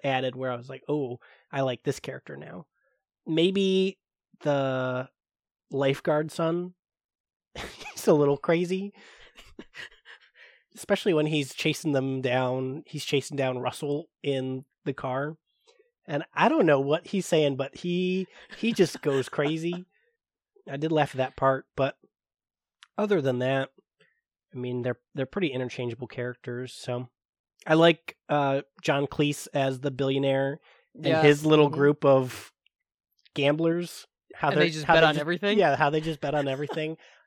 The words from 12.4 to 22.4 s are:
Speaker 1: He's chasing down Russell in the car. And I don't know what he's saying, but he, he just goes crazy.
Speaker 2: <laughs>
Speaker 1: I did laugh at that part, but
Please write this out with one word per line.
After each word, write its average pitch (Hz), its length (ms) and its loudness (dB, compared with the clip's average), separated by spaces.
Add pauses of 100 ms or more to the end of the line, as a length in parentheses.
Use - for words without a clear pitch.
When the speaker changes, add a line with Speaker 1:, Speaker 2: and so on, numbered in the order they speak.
Speaker 1:
He's 147 160 -12
chasing 143 320 -2
down 131 240 -2
Russell 143 480 -4 (160)
in 131 400 -4 (220)
the 139 80 -4
car. 135 420 -6 (720)
And 151 160 -4 (100)
I 180 160 4
don't 302 160 4
know 143 140 6
what 143 280 0
he's 196 180 -2
saying, 147 320 2
but 135 180 -6
he, 180 520 -2 (300)
he 226 140 -2
just - 300 2
goes 139 280 0
crazy. 160 560 -2 (400)
Speaker 2:
<laughs> - 460 -20
Speaker 1:
I 139 60 -6
did 156 140 -2
laugh 151 220 2
at 135 40 -10
that 127 180 -2
part, 135 300 2 (100)
but 135 220 -2 (1000)